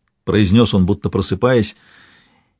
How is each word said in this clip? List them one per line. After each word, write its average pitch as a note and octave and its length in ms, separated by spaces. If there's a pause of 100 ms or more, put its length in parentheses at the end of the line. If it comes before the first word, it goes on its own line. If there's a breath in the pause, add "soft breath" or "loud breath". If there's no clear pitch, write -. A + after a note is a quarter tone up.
(240)
произнёс G#2 500
он, F#2+ 100
будто G2 240
просыпаясь, G#2+ 680 (840 soft breath)